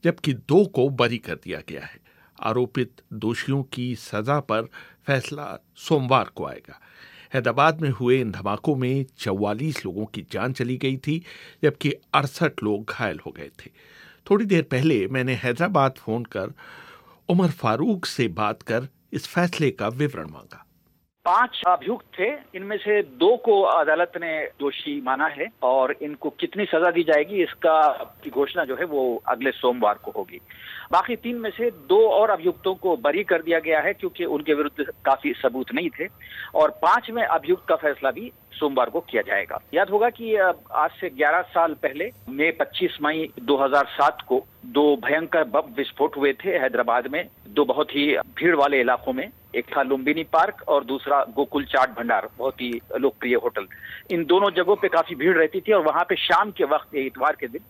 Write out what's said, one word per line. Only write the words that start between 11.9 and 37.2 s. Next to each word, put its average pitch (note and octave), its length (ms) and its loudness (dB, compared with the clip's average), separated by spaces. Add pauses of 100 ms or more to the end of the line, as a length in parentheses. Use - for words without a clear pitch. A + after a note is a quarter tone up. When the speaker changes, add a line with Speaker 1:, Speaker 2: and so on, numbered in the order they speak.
Speaker 1:
अड़सठ - 380 0 (120)
लोग G#2 260 -2
घायल F2+ 360 -6
हो - 60 -12
गए D2 180 -16 (160)
थे। - 60 -20 (600)
थोड़ी G#3 140 2
देर F3+ 180 4
पहले B2+ 440 2
मैंने C3 260 -2
हैदराबाद C3+ 640 0
फोन A#2 260 -4
कर - 300 -8 (760)
उमर F3 180 4
फारूक D3+ 580 0
से - 220 -2
बात G#2+ 340 -2
कर A#2+ 260 -2 (260)
इस - 140 -8
फैसले F3 440 0
का G#2 160 -4
विवरण C#3 420 -4
मांगा। - 320 -20 (640)
Speaker 2:
पांच A3 420 0
अभियुक्त F3+ 380 0 (140)
थे, G3 100 0
इनमें G#3 480 -10
से G#3 240 0
दो D#3+ 360 2
को A3 240 4
अदालत D#3+ 560 2
ने D#3+ 280 -6
दोषी C#3+ 560 -6
माना C3+ 240 -2
है D3 220 -4 (160)
और C3 380 2
इनको D3 280 -8
कितनी F#3 360 -6
सजा E3+ 260 2
दी E3+ 120 2
जाएगी D#3+ 400 2
इसका D#3 440 4 (360)
की D3+ 60 -10
घोषणा C#3+ 360 -2
जो B2+ 100 -6
है D3 100 -4
वो C3 420 -2
अगले B2 240 0
सोमवार B2 420 2
को - 240 -10
होगी। F2+ 220 -10 (520)
बाकी A#3 240 2
तीन A#3 200 -8
में A3+ 140 -6
से A#3 220 -2
दो G#3 380 4
और G#3 200 4
अभियुक्तों F3+ 460 0
को F3 220 0
बरी D3 260 0
कर E3+ 180 2
दिया E3 180 2
गया D#3 200 2
है E3+ 140 0
क्योंकि F3 320 -6
उनके D3+ 280 0
विरुद्ध D3 320 -2 (200)
काफी C3+ 280 0
सबूत B2+ 400 -2
नहीं E3 160 -2
थे D#3+ 180 -8 (480)
और D#3 140 4
पांचवें A3+ 540 0